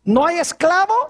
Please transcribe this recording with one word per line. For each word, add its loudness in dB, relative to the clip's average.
no 2
hay -2
esclavo -2